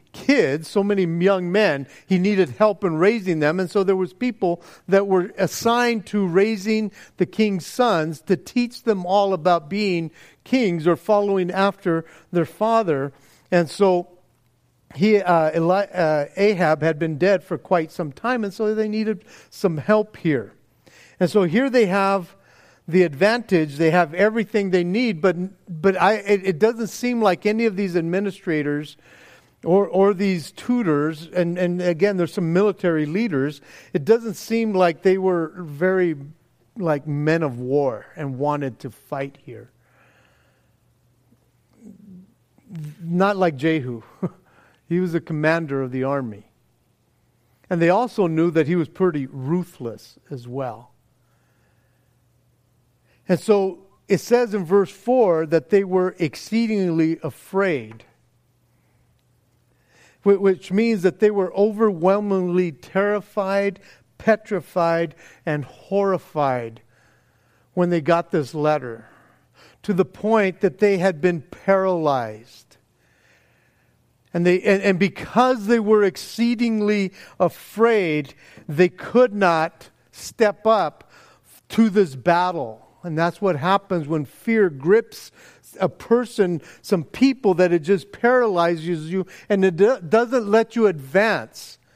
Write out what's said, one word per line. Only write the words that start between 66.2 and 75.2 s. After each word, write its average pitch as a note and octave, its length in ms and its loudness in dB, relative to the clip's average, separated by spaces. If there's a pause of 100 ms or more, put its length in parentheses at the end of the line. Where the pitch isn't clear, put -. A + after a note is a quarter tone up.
when F3+ 160 0
they E3+ 140 0
got E3+ 280 0
this D3+ 240 -4
letter, D3 540 -4 (760)
to G#3 120 -4
the F3+ 100 2
point G#3 560 -2
that F#3 180 -2
they G3+ 200 2
had E3+ 240 -2
been F3 180 0
paralyzed. D3 1300 -2 (1600)
And F3 100 -2
they, F3+ 180 2
and, G3 200 2
and F#3+ 160 0
because A3+ 680 0